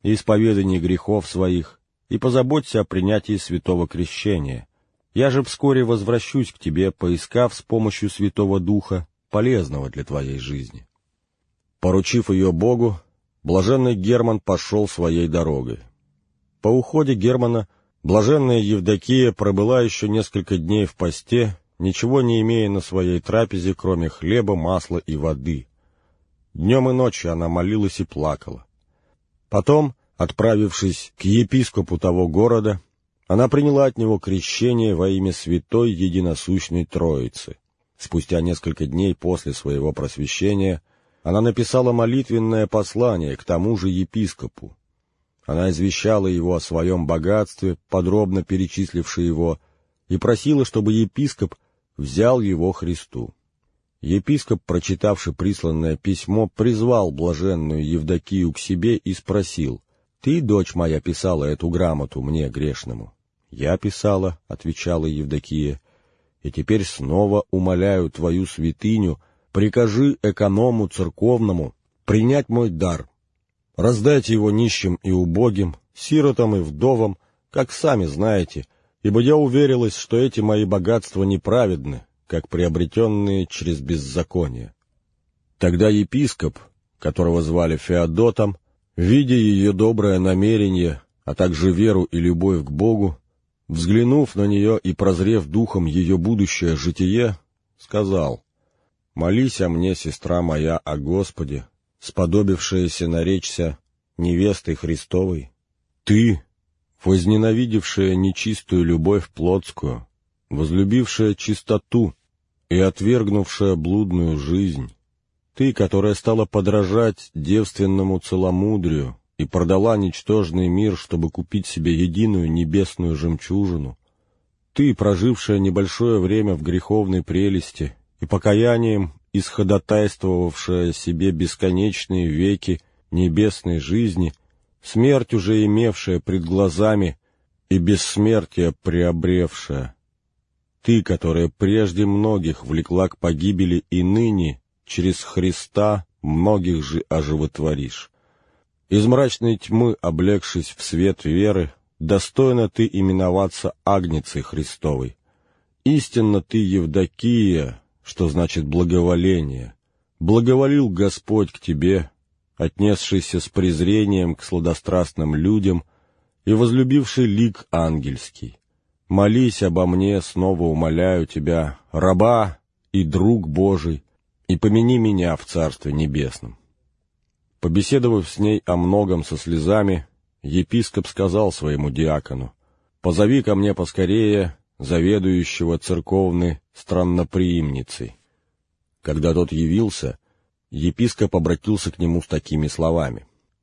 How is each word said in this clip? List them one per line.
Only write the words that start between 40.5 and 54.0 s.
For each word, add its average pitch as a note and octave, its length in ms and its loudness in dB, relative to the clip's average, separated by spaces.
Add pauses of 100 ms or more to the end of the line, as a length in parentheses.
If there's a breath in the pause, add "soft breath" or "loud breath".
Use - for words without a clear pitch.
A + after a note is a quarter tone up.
она F2+ 200 0
написала A#2+ 500 0
молитвенное A#2 760 0
послание G2+ 720 -2
к - 60 -18
тому F#2+ 340 0
же F#2 120 -2
епископу. - 840 -6 (680)
Она E2+ 240 -2
извещала F#2+ 580 0
его F2 280 0
о D#2+ 60 -2
своём E2+ 440 -2
богатстве, F2+ 720 -2 (120)
подробно F#2+ 540 0
перечисливши F#2 800 -4
его, E2+ 380 0 (480)
и F#2 100 -2
просила, B2 480 2
чтобы G#2+ 280 0
епископ A2+ 640 -2 (400)
взял G2+ 460 2
его F#2 300 0
Христу. E2 600 -8 (680)